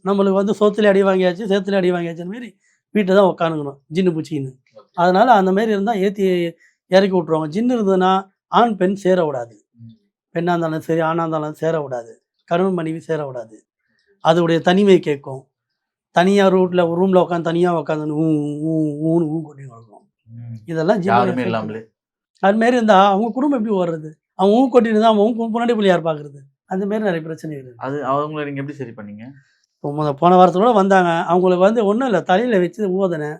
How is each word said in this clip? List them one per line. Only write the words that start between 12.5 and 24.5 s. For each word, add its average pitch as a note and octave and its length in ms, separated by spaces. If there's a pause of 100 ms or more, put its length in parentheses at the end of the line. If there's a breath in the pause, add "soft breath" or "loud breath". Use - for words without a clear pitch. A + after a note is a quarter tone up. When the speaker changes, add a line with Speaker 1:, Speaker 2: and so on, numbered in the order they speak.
Speaker 1:
மனைவி D#3+ 280
சேர D3+ 260
விடாது. A2+ 300 (680)
அதோடைய E3 360
தனிமை F#3 400
கேட்கும். C#3 480 (600)
தனியா F#3+ 380
ரோட்ல, F3+ 400
ஒரு E3+ 140
ரூம்ல F#3+ 120
உட்காந்து, F3 260
தனியா E3+ 400
உட்காந்து D3+ 340
ஊ, D#3+ 120 (380)
ஊ, D#3+ 100 (300)
ஊன்னு E3 220
ஊ D#3 160
கொட்டி C#3+ 240
வளர்க்கும். A#2 380 (220)
Speaker 2:
ம். A#2 380
Speaker 1:
இதெல்லாம் D#3+ 360
ஜின்னு E3 40
Speaker 2:
யாருமே A#2+ 380
Speaker 1:
எஃபெக்ட். - 20
Speaker 2:
இல்லாமலே. A2 380 (580)
Speaker 1:
அது G#3 180
மாதிரி A#3+ 180
இருந்தா G#3 320
அவங்க G#3 220
குடும்பம் C4 340
எப்படி A3 120
ஓடுறது? E3 340 (240)
அவன் G3+ 200